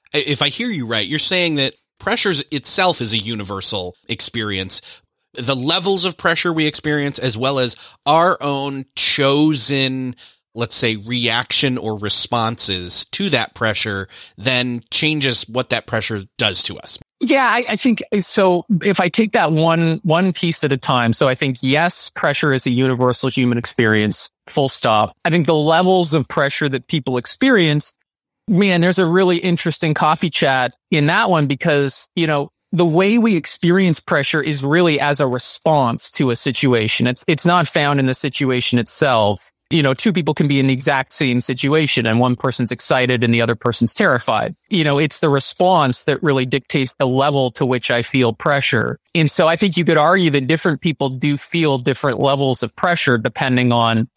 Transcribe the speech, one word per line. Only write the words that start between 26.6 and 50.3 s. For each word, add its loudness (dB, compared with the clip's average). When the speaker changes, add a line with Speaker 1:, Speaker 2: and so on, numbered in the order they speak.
Speaker 2:
that -6
people -4
experience, 0
man, 2
there's 2
a 4
really 2
interesting -2
coffee 0
chat 0
in 2
that 2
one 2
because, -2
you 0
know, -2
the 2
way 4
we 2
experience 2
pressure 0
is -4
really 2
as 0
a 0
response -2
to 0
a -2
situation. 0
It's, -4
it's 0
not 4
found 0
in 2
the 0
situation -2
itself. 0
You 2
know, 4
two 0
people 0
can 2
be 2
in 2
the 2
exact -2
same 0
situation 0
and 2
one 2
person's -2
excited 0
and 2
the 2
other 0
person's -2
terrified. 0
You 0
know, 2
it's -2
the 2
response 2
that 0
really 2
dictates -4
the 0
level 2
to -2
which -2
I 2
feel 2
pressure. -2
And 2
so 2
I 2
think 0
you 2
could 2
argue 4